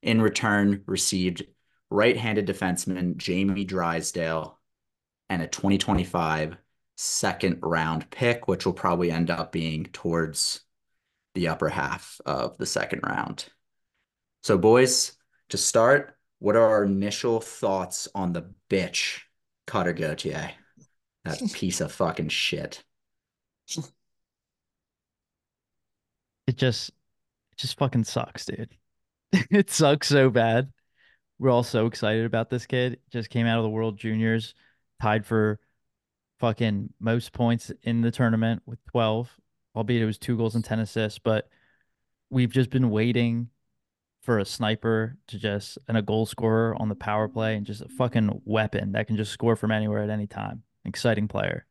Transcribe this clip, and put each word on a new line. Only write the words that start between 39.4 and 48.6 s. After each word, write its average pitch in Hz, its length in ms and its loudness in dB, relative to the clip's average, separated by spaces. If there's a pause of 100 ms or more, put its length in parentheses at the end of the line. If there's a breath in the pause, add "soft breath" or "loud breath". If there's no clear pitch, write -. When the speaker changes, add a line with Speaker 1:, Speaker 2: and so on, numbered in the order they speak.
Speaker 2:
albeit 113 260 0
it 113 60 2
was 107 100 -2
two 120 220 -4
goals 113 160 0
and 117 100 0
ten 110 140 -2
assists, 110 400 -4
but 110 320 0 (800)
we've 127 220 2
just 131 180 2
been 131 180 2
waiting 117 600 0 (720)
for 117 160 2
a 98 60 0
sniper 113 840 -2
to 107 120 -12
just, 101 380 -4 (120)
and 113 100 2
a 107 40 2
goal 110 220 0
scorer 113 540 0
on 107 100 -2
the 101 60 -2
power 107 340 -2
play 110 280 -2
and 104 100 -6
just 110 160 -10
a - 60 -16
fucking 113 560 0
weapon 104 480 0